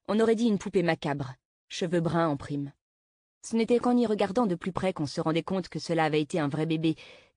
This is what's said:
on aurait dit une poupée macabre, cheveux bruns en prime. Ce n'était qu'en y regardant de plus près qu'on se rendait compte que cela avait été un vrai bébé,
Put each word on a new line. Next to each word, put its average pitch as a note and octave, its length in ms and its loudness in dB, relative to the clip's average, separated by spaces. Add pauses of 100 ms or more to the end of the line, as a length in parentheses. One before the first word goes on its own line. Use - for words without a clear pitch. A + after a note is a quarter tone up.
on G#3 140 0
aurait A3+ 160 4
dit A#3+ 100 0
une G#3 120 4
poupée F#3+ 240 0
macabre, C#3+ 520 -2 (340)
cheveux F3 320 -2
bruns E3 280 2
en C#3+ 80 0
prime. C#3+ 360 -8 (720)
Ce - 140 -6
n'était A#3 220 4
qu'en B3 180 2
y A#3+ 100 4
regardant G#3 400 0
de F3+ 80 0
plus E3+ 180 -6
près F#3 200 -2
qu'on D3+ 140 -4
se D3+ 140 -6
rendait D#3+ 220 0
compte F#3+ 260 -4
que - 100 -8
cela E3 260 0
avait D3+ 160 2
été D#3 180 -2
un D3 100 0
vrai D3 180 -2
bébé, D#3+ 280 0 (420)